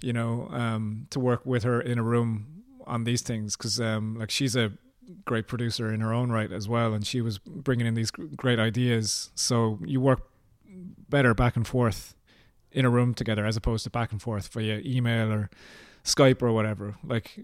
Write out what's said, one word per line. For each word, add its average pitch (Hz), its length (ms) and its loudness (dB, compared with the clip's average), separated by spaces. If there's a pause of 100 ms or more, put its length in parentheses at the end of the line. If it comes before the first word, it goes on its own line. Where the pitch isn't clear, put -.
you 123 120 -2
know, 117 380 -2
um, 110 600 -4
to 139 80 -4
work 123 260 0
with 127 180 0
her 120 160 2
in 120 180 -2
a 117 60 0
room 117 600 -2 (220)
on 117 200 -4
these 120 160 0
things, 107 340 -4
'cause, 110 240 -4
um, 110 360 -2
like, 110 140 -6
she's 127 260 -2
a 110 180 2 (520)
great 113 220 -2
producer 113 460 -2
in 110 80 -2
her 110 120 0
own 123 180 0
right 110 200 0
as 101 160 -6
well, 117 260 2
and 104 120 -2
she 127 160 -2
was 113 160 -2
bringing 120 480 -2
in 113 80 0
these 113 180 0
gr-, - 140 -12 (100)
great 123 240 2
ideas. 113 760 0
So 113 500 0
you 131 160 0
work 131 200 4 (880)
better 135 240 6
back 120 220 2
and 113 100 0
forth 120 500 0 (560)
in 131 140 2
a 127 40 4
room 123 240 4
together 107 320 0
as 110 120 0
opposed 113 260 -2
to 113 60 -8
back 117 220 -2
and 104 100 -6
forth 104 260 -4
via 107 380 -4
email 117 460 2
or 107 180 -2 (540)
Skype 135 380 6
or 123 100 4
whatever. 104 520 0
Like, 120 400 -6